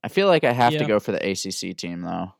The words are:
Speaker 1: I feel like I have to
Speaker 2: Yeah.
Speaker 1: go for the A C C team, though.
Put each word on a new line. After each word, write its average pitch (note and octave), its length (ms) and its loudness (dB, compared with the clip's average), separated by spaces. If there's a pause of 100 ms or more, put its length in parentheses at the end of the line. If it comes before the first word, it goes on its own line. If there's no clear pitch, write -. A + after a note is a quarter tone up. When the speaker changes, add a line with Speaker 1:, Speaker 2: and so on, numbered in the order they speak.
Speaker 1:
I - 60 -6
feel G3 180 2
like E3 160 6
I B2+ 80 4
have B2 220 4
to D3+ 60 -2
Speaker 2:
Yeah. D3+ 80 -2
Speaker 1:
go G#2+ 120 2
for G#2 120 -6
the - 140 -4
A G2 80 -2
C F#2+ 180 -6
C F#2 220 -8
team, F2 280 -10
though. F2 380 -8